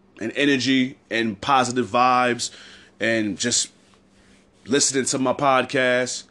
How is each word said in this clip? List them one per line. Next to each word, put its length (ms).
and 160
energy 640
and 280
positive 460
vibes 640
and 380
just 340
listening 400
to 140
my 140
podcast. 960